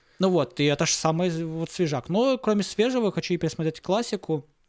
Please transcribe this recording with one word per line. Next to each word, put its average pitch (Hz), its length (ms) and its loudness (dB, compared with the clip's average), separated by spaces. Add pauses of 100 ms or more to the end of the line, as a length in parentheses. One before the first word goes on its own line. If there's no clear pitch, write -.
(200)
Ну 190 100 4
вот, 160 300 2
и 143 60 4
это 147 200 2
ж - 60 2
самый 165 380 0 (160)
вот 160 260 -6
свежак. 147 380 -2
Но 247 280 2
кроме 208 260 0
свежего, 233 480 0
хочу 180 220 -4
и 170 40 2
пересмотреть 160 440 -2
классику, 185 640 -2 (240)